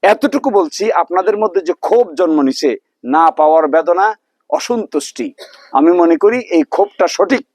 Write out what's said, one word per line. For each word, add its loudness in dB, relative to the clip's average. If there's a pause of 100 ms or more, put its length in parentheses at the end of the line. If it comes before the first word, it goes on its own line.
এতটুকু 0
বলছি, -2
আপনাদের -2
মধ্যে -2
যে -4
ক্ষোভ 0
জন্ম 0
নিছে, -2 (280)
না 2
পাওয়ার 2
বেদনা, 0 (340)
অসন্তুষ্টি, -6 (380)
আমি 4
মনে 2
করি 2
এই -2
ক্ষোভটা -2
সঠিক -2